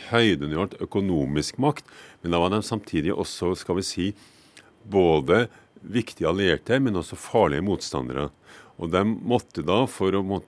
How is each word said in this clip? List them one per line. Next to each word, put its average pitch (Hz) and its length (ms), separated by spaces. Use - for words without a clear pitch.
høyde 104 360
når 76 60
det 78 80
gjaldt - 260
økonomisk 76 760
makt, 143 280
men 85 120
da 85 80
var 92 120
de 107 120
samtidig 87 480
også, 90 440
skal 90 200
vi 98 80
si, 90 220
både 87 560
viktige 92 480
allierte, 95 520
men 110 160
også - 200
farlige 87 480
motstandere. 71 640
Og 82 120
de 92 120
måtte 113 600
da, 101 240
for 95 280
å 101 80
må-, 95 220